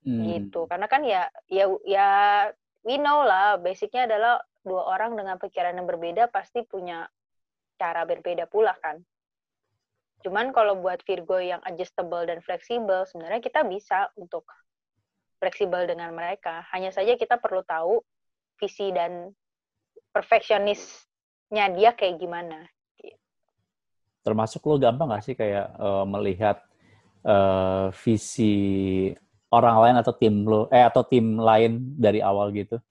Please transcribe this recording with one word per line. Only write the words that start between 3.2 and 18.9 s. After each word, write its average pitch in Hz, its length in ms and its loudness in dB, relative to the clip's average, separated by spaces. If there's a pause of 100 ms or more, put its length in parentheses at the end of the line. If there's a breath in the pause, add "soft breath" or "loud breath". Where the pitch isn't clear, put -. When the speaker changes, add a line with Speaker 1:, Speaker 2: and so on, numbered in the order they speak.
Speaker 2:
lah, 202 400 4
basicnya 202 480 -4
adalah 220 320 0 (240)
dua 185 320 -4
orang 220 160 -4
dengan 190 240 -8
pikiran 180 400 -6
yang 180 80 -8
berbeda 170 480 -2
pasti 208 320 -6
punya 175 400 -12 (720)
cara 170 320 -6
berbeda 170 400 -6
pula 208 320 2
kan. 160 240 -10 (1160)
Cuman 311 320 -4
kalau 208 280 2
buat 180 240 -4
Virgo 185 360 -4
yang 180 240 -8
adjustable 175 640 -8
dan 170 160 -10
fleksibel, 190 640 -4
sebenarnya 175 320 -8
kita 302 240 -2
bisa 196 520 -4
untuk 175 280 -14 (960)
fleksibel 180 480 -2
dengan 170 240 -6
mereka. 170 600 -10
Hanya 185 200 -6
saja 208 240 2
kita 240 240 -2
perlu 185 240 -4
tahu 170 400 -2 (560)
visi 196 320 -6